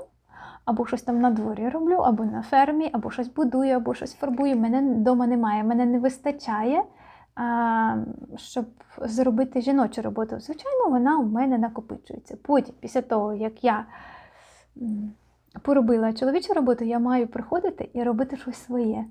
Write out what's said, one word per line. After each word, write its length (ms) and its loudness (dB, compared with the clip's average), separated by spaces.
або 220 0
щось 160 -4
там 180 0
на 100 6
дворі 380 -2
роблю, 280 2
або 280 4
на 180 -2
фермі, 500 2
або 180 -4
щось 180 -6
будую, 480 2
або 180 -2
щось 200 -10
фарбую. 420 0
Мене 380 2
вдома 320 4
немає, 380 2
мене 220 2
не 120 2
вистачає, 840 0
а, 600 0
щоб 280 -6
зробити 600 0
жіночу 420 0
роботу. 380 -6
Звичайно, 480 -2
вона 300 2
у 60 2
мене 340 0
накопичується. 840 -8
Потім, 380 0
після 220 -4
того, 320 -2
як 300 -6
я, 220 0
м, 360 -6
поробила 500 4
чоловічу 420 0
роботу, 300 2
я 140 0
маю 280 2
приходити 640 -4
і 100 -4
робити 340 0
щось 280 -10
своє. 460 -2